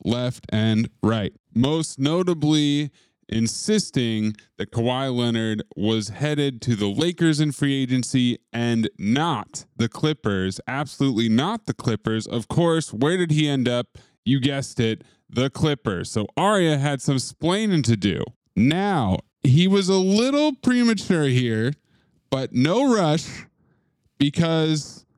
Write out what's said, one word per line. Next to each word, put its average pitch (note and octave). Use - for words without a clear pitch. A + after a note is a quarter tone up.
left A#2+
and A2
right. G#2+
Most D3
notably D3+
insisting A2+
that G2
Kawhi B2
Leonard A2+
was G#2+
headed C#3+
to A#2+
the G2+
Lakers D#3
in D3+
free C#3
agency B2
and A#2
not B2
the A#2
Clippers. G2
Absolutely B2+
not D#3+
the G#2+
Clippers. A2
Of A#2
course, E3
where C#3+
did E3+
he D3+
end C3
up? B2
You C3+
guessed C3+
it, A2+
the B2
Clippers. A#2+
So G#2+
Aria F3
had C#3+
some C#3
splaining F3+
to A2+
do. F2+
Now, D3
he D3+
was G3
a F#3+
little B3+
premature A3+
here, B2
but C3+
no G#3+
rush, E3
because D#3+